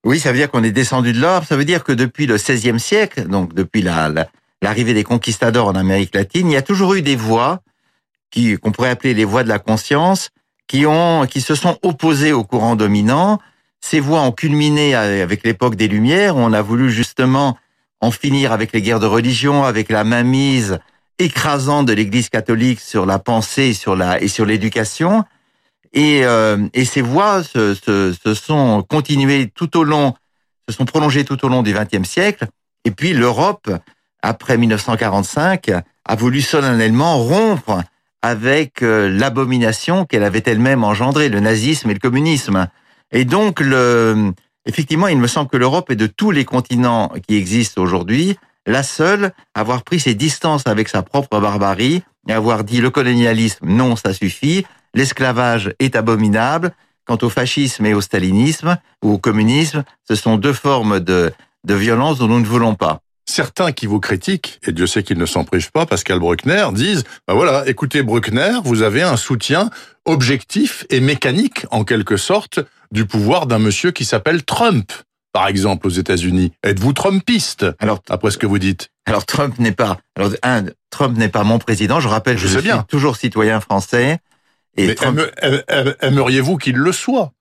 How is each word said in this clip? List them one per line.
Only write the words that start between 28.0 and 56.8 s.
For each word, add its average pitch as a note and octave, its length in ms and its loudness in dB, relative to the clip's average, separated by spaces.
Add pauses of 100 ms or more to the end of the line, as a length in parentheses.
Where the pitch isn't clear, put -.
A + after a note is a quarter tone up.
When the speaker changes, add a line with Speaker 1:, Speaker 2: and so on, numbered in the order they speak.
Speaker 1:
se G#2+ 200 -2
sont A#2+ 540 0
continuées C#3 680 0
tout E3+ 220 -2
au D#3+ 80 4
long, D3 300 2 (520)
se A#2 80 -6
sont - 100 -2
prolongées D3 380 2
tout C3+ 220 -4
au - 20 0
long B2+ 160 2
du G#2 80 0
vingtième G2+ 320 -2
siècle. F#3+ 420 -2 (380)
Et A2+ 80 0
puis E3 220 -2
l'Europe, B2 560 0 (520)
après A#2 360 -2
mille A#2 120 4
neuf G#2+ 140 0
cent A2+ 140 -2
quarante-cinq, A2+ 760 -2 (320)
a A2 120 -2
voulu B2 260 0
solennellement C3 760 2
rompre C3+ 640 0 (400)
avec, B2+ 600 -2
euh, A2 280 2
l'abomination B2+ 960 0
qu'elle G#2+ 180 0
avait G2+ 220 0
elle-même A#2+ 380 2
engendrée, C3 460 0
le G2+ 100 0
nazisme A2+ 500 0
et G#2 40 0
le G2 60 -4
communisme. B2+ 680 0 (440)
Et B2 140 2
donc, F#3+ 340 0
le, A#2 760 2 (320)
effectivement, D#3 420 -2
il D3+ 120 2
me A#2+ 80 2
semble C#3+ 220 -2
que D3 60 -2
l'Europe C3+ 360 0
est A#2+ 40 0
de G#2+ 120 0
tous G3+ 240 0
les C#3+ 120 2
continents B2 680 0 (160)
qui G#2+ 80 0
existent G#2 460 -2
aujourd'hui, G2 560 0 (280)
la B2+ 180 0
seule F#3+ 480 0 (220)
à G#2 80 -4
avoir A#2+ 220 -2
pris F3 160 -2
ses B2 160 0
distances D3 500 -2
avec A2 240 0
sa F#2+ 140 -2
propre C#3 360 -2
barbarie G#2 640 0 (260)
et A2 60 -4
avoir A2 320 0
dit : « A#2+ 160 0
Le B2 80 2
colonialisme, A#2+ 800 0
non, A#2 280 2
ça G2 180 -4
suffit. C#3+ 520 -2 (300)
L'esclavage A#2+ 840 0
est C3 160 0
abominable. A2+ 760 2 (340)